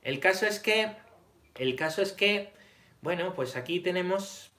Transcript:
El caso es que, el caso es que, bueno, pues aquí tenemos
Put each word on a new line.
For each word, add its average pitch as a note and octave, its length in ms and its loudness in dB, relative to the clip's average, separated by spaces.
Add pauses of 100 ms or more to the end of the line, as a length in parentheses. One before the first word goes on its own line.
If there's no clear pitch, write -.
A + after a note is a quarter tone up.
El C#3+ 160 -2
caso F#3+ 260 4
es G3+ 140 0
que, G#3+ 360 2 (600)
el C3 200 0
caso D#3+ 280 0
es F#3+ 80 0
que, G3+ 400 0 (500)
bueno, F3 320 -2
pues C3 220 -4
aquí D#3 240 -2
tenemos F3+ 800 -2